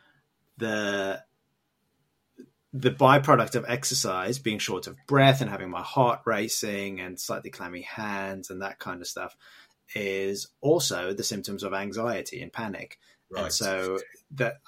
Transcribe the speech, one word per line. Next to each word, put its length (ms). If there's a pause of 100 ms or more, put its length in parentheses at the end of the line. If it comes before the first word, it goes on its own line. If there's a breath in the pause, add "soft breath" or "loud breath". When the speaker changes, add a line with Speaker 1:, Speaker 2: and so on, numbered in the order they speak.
(580 soft breath)
Speaker 1:
the, 640 (1500)
the 180
byproduct 640
of 120
exercise, 720
being 200
short 280
of 100 (100)
breath 340
and 80
having 200
my 140
heart 420
racing 760
and 180
slightly 320
clammy 300
hands 680
and 120
that 180
kind 220
of 60
stuff, 280 (600 loud breath)
is 520 (140)
also 520
the 100
symptoms 400
of 100
anxiety 680
and 120
panic. 440 (380 soft breath)
And 80
Speaker 2:
Right. 80
Speaker 1:
so 480 (320)
that, 360